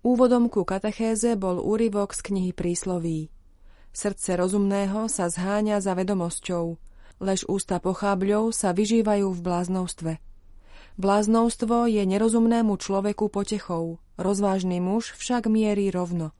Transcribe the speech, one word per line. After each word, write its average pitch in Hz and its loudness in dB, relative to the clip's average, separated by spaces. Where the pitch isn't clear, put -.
Úvodom 240 6
ku 185 0
katechéze 220 0
bol 185 -2
úryvok 208 0
z - -8
knihy 185 -2
Prísloví. 175 -4
Srdce 196 -4
rozumného 196 0
sa 175 -2
zháňa 208 0
za 190 -2
vedomosťou, 175 -2
lež 190 -2
ústa 190 -2
pochábľov 202 0
sa 185 -2
vyžívajú 208 2
v 175 -4
bláznostve. 175 -2
Bláznostvo 226 2
je 214 2
nerozumnému 226 2
človeku 202 -2
potechou, 175 -4
rozvážny 190 0
muž 208 -2
však 233 -2
mierí 214 2
rovno. 175 -4